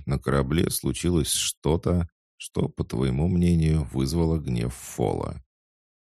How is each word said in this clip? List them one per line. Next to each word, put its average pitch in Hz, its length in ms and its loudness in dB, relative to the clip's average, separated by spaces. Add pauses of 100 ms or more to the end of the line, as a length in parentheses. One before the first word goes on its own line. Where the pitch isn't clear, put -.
на 69 140 0
корабле 69 500 2
случилось 76 600 0
что-то, - 800 0 (260)
что, - 320 -4
по - 160 -6
твоему 65 460 0
мнению, 82 640 4
вызвало 80 460 0
гнев 62 340 -2
Фола. 50 680 -4 (600)